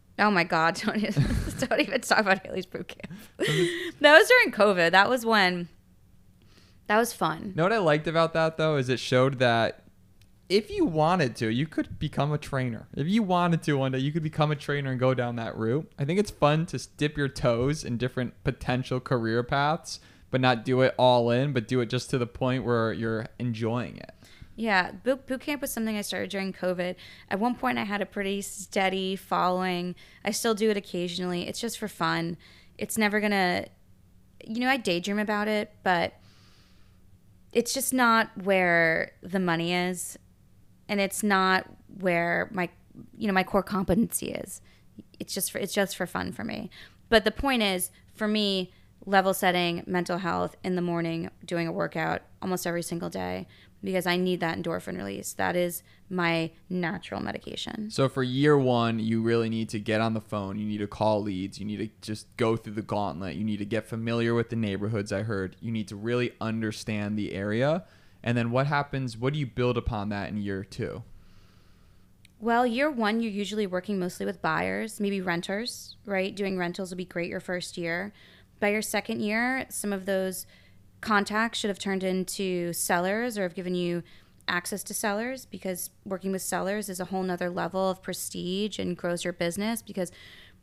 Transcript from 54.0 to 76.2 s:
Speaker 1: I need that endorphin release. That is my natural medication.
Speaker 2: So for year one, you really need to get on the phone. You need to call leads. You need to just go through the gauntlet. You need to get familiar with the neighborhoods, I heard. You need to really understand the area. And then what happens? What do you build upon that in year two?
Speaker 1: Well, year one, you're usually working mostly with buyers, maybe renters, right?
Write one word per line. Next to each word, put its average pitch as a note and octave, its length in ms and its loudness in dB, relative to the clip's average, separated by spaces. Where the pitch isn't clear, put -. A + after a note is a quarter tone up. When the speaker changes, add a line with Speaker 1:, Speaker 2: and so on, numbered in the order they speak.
Speaker 1:
I F3 100 2
need F3+ 240 2
that E3 160 -2
endorphin F3+ 400 -6
release. G3 360 -8
That F#3 240 0
is F3 260 -2
my E3+ 440 0
natural F3+ 500 -4
medication. - 720 -8
Speaker 2:
So C3+ 180 2
for C3 140 -2
year C#3 340 4
one, A#2 440 4
you A2+ 200 0
really A#2 280 2
need A2+ 220 -2
to G#2+ 100 -4
get G#2+ 200 2
on A2+ 140 2
the A2 60 -2
phone. G2+ 360 -6
You G#2+ 100 -4
need G#2+ 120 -4
to G2+ 80 -2
call G#2+ 340 2
leads. G2 380 -4
You G2 60 -8
need G#2 140 -6
to G#2+ 100 -6
just - 360 -10
go A2+ 200 2
through A2 180 -8
the G#2+ 80 -6
gauntlet. F#2+ 520 -4
You F#2 80 -4
need G#2+ 140 -2
to G#2 80 -4
get G#2+ 240 -4
familiar A#2 460 0
with A#2 160 0
the A#2+ 60 -4
neighborhoods, G#2 540 -2
I G2+ 120 -2
heard. G2 380 -4
You A2+ 120 -6
need G#2+ 160 -4
to G#2+ 80 -12
really A#2+ 440 -2
understand G#2+ 800 -4
the G2+ 140 -4
area. A#2 520 0
And A#2+ 160 0
then A#2 140 0
what C3+ 160 2
happens? C3+ 480 -2
What B2+ 160 -2
do D3+ 80 -2
you C3+ 80 -2
build B2 280 0
upon G#2+ 340 -2
that G2+ 180 -4
in G2 80 -6
year G2+ 260 -4
two? - 400 -8
Speaker 1:
Well, A#3 260 4
year B3+ 240 2
one, A3+ 320 2
you're A3+ 120 -2
usually G3+ 340 -2
working F#3 320 -2
mostly F3+ 280 -4
with G3 140 -6
buyers, F#3+ 600 -2
maybe G3+ 200 0
renters, F#3 760 -4
right? F#3+ 260 -2